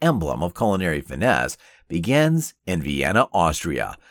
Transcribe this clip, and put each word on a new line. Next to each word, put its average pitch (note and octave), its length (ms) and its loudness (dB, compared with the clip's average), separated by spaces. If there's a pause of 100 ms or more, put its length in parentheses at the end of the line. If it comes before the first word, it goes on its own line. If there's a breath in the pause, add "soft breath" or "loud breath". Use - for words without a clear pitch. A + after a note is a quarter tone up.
emblem E2 420 0
of F2 120 -4
culinary F#2 480 0
finesse, C2 560 -2 (280 soft breath)
begins D3+ 680 0 (120)
in F#2 140 -2
Vienna, D2 500 0
Austria, D#2 680 -2 (120)